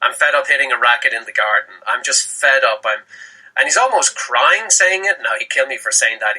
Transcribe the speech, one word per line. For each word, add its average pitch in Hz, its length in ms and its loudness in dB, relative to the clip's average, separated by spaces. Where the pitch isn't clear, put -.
I'm - 120 -2
fed 147 220 0
up 139 120 0
hitting 135 240 0
a 123 80 -2
racket 120 340 2
in 113 120 -6
the 107 80 -18
garden. 107 420 -2
I'm 107 160 -4
just - 240 -2
fed 135 360 0
up. 113 220 0
I'm, 107 140 -2
and 131 80 2
he's 139 120 0
almost 233 380 2
crying 175 540 0
saying 190 360 2
it. 196 160 0
Now, - 160 -4
he'd - 120 -8
kill 135 180 0
me 131 100 -8
for - 140 -8
saying 113 300 0
that. 107 180 -2